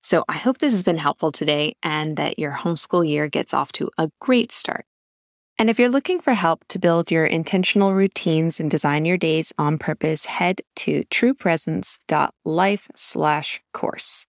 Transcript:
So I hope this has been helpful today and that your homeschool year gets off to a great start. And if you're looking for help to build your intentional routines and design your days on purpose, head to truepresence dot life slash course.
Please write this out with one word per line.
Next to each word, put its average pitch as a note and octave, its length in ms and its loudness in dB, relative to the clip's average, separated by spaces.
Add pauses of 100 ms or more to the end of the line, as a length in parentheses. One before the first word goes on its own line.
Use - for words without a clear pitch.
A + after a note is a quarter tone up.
So - 280 2
I D#3 80 -6
hope B3 220 -2
this C#4+ 140 2
has F#3 120 0
been E3 140 2
helpful D3 340 -2
today D3 500 0
and D#3 340 -4
that D3 220 -4
your C#3+ 140 -4
homeschool E3+ 540 0
year D3+ 200 0
gets - 260 -4
off C#3+ 200 -2
to - 260 -6
a D#3+ 100 0 (120)
great B3 320 2
start. - 340 -4 (720)
And A3 100 4
if A3+ 100 2
you're A#3+ 100 6
looking C#4 320 0
for C4 140 2
help F3 340 0
to - 100 -6
build E3+ 320 2
your D#3+ 160 2
intentional F#3+ 680 2
routines E3 680 2
and D#3 100 -2
design D3+ 360 0
your F3+ 100 2
days D#3+ 420 0
on D3+ 180 2
purpose, D#3 500 -2
head F3+ 340 -2 (160)
to - 340 -2
truepresence F3+ 960 0
dot D3 260 0 (120)
life F#3 500 0
slash - 680 0 (120)
course. - 640 -4